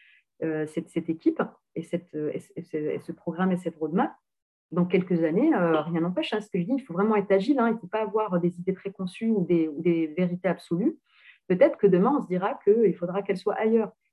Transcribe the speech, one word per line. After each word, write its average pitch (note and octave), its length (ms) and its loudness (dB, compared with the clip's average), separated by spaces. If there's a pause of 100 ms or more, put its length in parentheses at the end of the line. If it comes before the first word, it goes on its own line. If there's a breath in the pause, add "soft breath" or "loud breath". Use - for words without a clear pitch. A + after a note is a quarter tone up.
(420 soft breath)
euh, D#3 240 -2
cette, E3+ 240 -8
cette E3 180 -6
équipe E3 340 0 (320)
et, D#3+ 80 -8
cette, F3 320 -8
euh, D3+ 180 -4
et - 60 -6
ce, - 180 -18
et E3 60 -12
ce, - 140 -10
et D3+ 240 -4
ce - 120 -12
programme F3 380 -2
et F3+ 60 0
cette F3 200 -6
roadmap. E3+ 360 -2 (580)
Dans E3+ 160 2
quelques F3+ 360 2
années, A3 320 2
euh, E3+ 280 2
rien E3+ 180 -2
n'empêche, F#3 320 -2
hein, G#3+ 80 -2
ce G#3+ 100 -14
que G3 80 -2
je E3+ 60 0
dis, A#3+ 100 -2
il C4 80 -2
faut E3 120 -12
vraiment G#3 200 2
être G3+ 160 0
agile, A3+ 300 2
hein, A#3 80 4
il A3 60 2
ne A3+ 40 -8
faut - 80 -14
pas A3 160 -4
avoir G3+ 380 -2
des F3 180 -2
idées F3+ 140 -4
préconçues G3 580 -6
ou G3+ 140 2
des, D#3+ 240 2
ou D3+ 140 -8
des E3 260 2
vérités F3 400 -2
absolues. F3 500 -2 (480 soft breath)
Peut-être G#3 320 4
que G#3 80 4
demain, G3 320 4
on - 40 -2
se - 40 -8
dira F#3 380 -2
qu'il G#3 320 4
faudra F3+ 260 -4
qu'elle G3 140 -2
soit - 180 -2
ailleurs. A3 380 2 (200)